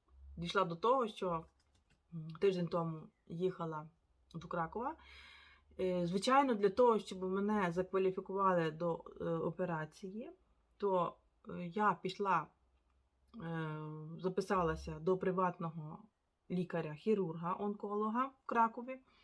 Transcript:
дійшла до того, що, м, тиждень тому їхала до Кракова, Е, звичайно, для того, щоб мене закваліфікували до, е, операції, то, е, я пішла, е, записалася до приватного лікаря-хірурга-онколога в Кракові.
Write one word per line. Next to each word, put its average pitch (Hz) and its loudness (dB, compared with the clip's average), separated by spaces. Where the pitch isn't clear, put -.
дійшла 175 2
до 170 0
того, 240 4
що, 175 -2
м, 160 -10
тиждень 180 2
тому 165 -2
їхала 165 -4
до 165 -10
Кракова, 214 -4
Е, 180 0
звичайно, 254 4
для 202 4
того, 226 6
щоб 185 -8
мене 196 2
закваліфікували 185 2
до, 165 -2
е, - -2
операції, 170 -4
то, 185 2
е, 175 -8
я 208 2
пішла, 180 0
е, 160 -6
записалася 170 -2
до 180 2
приватного 175 -2
лікаря-хірурга-онколога 190 -2
в - -12
Кракові. 240 0